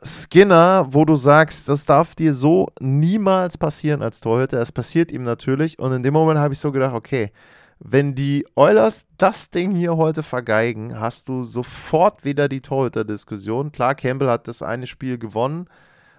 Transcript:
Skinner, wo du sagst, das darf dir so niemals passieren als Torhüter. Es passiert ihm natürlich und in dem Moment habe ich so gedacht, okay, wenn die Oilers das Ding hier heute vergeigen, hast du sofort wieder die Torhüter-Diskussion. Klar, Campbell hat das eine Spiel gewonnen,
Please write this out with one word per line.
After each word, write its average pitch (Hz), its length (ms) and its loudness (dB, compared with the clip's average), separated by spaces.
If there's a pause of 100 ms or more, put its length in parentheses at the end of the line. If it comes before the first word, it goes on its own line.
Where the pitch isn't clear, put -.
Skinner, 180 880 6
wo 147 140 4
du 156 100 4
sagst, 147 540 4
das 143 160 0
darf 156 300 2
dir 160 180 0
so 151 340 2 (120)
niemals 180 800 0
passieren 151 440 -4
als 113 200 -6
Torhüter. 123 400 -2
Es 117 100 -6
passiert 165 400 -2
ihm 131 120 -8
natürlich 135 560 -4
und 131 140 -4
in 127 100 -4
dem 135 100 0
Moment 156 260 2
habe 147 140 0
ich 139 60 -12
so 147 120 -4
gedacht, 135 220 -2
okay, 113 380 -6 (480)
wenn 135 360 0
die 139 280 -2 (120)
Oilers 214 500 4 (140)
das - 320 -2
Ding 185 240 -2
hier 170 220 -2
heute 156 260 0
vergeigen, 117 760 -4
hast 113 300 -8
du 127 140 -6
sofort 123 800 -2
wieder 143 240 -2
die 139 100 -6
Torhüter-Diskussion. 113 1120 -6
Klar, 131 220 -2
Campbell 135 360 -2
hat 120 180 -2
das - 160 -12
eine 120 240 -8
Spiel 127 320 -8
gewonnen, 120 480 -6 (520)